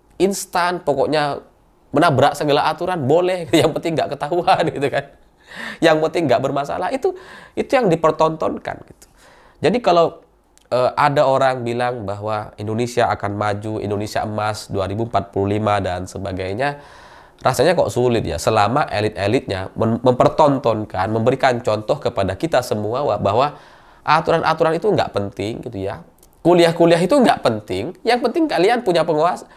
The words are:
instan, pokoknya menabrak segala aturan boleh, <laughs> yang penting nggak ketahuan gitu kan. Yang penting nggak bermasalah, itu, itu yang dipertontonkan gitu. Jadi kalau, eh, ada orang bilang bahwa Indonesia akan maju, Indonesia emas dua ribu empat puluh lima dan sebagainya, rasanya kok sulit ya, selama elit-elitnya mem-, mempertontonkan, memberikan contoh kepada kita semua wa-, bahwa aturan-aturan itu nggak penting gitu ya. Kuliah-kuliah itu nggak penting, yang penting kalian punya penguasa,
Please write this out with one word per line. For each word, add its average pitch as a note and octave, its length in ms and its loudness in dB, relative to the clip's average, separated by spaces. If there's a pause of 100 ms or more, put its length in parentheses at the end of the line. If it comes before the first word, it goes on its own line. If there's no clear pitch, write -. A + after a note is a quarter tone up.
(220)
instan, F3+ 640 -2
pokoknya C#3+ 560 0 (480)
menabrak C#3+ 480 4
segala D3+ 320 0
aturan F3 320 -4
boleh, F3 480 2
<laughs> E3 100 4
yang D3+ 140 2
penting D#3 240 -4
nggak C#3 160 -2
ketahuan E3+ 560 0
gitu C3+ 160 -2
kan. C3+ 180 -2 (800)
Yang D#3+ 140 6 (100)
penting E3+ 240 -2
nggak A#2 160 4
bermasalah, F3 480 -4
itu, F#4 160 -2 (480)
itu A3 160 -4
yang B3 160 4
dipertontonkan D#3+ 840 0 (100)
gitu. - 200 -20 (520)
Jadi F3 240 2
kalau, F3 400 2 (480)
eh, B2 240 2
ada C#3+ 320 4
orang C3 400 2
bilang A#2+ 400 -4
bahwa G#2+ 480 -6
Indonesia A2+ 560 -2
akan G#2 240 -4
maju, G#2 480 -4
Indonesia G#2 400 -4
emas G#2+ 480 -6
dua G2 160 -2
ribu A2 240 -4
empat G2 240 -2
puluh G2+ 240 0
lima G#2 240 0
dan F2+ 240 -4
sebagainya, F#2+ 720 -6 (600)
rasanya B2+ 320 2
kok D#3+ 180 0
sulit B2 320 0
ya, E2+ 140 -4
selama A2 520 0
elit-elitnya G2+ 840 -2
mem-, A2+ 320 -2
mempertontonkan, A#2+ 1040 2
memberikan A#2+ 560 0
contoh G#2+ 320 -2
kepada G2 400 -2
kita D#3+ 240 -2
semua A2 440 -4
wa-, A2 160 -2
bahwa A#2 360 0 (480)
aturan-aturan D#3+ 720 2
itu A3 160 -4
nggak C3 200 0
penting G2+ 520 -6
gitu A2 160 -10
ya. A2 240 -8 (360)
Kuliah-kuliah E3+ 640 4
itu F3+ 160 0
nggak - 240 4
penting, A2 560 -2
yang A#3 240 0
penting D#4 240 0
kalian A3 320 2
punya E3+ 240 2
penguasa, E3+ 400 0 (120)